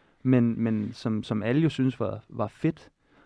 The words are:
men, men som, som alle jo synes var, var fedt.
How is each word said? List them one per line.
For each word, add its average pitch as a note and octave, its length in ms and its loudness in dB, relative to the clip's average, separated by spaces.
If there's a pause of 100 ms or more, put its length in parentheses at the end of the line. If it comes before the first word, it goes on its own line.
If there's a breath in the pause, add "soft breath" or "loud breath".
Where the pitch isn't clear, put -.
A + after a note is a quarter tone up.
(240 soft breath)
men, A#2+ 400 4
men G#2+ 300 -2
som, A2 300 -4
som G#2+ 200 -2
alle B2 180 2
jo D#3+ 80 2
synes C3 300 0
var, G#2 300 -4
var A2+ 180 -4
fedt. - 420 -4 (360 soft breath)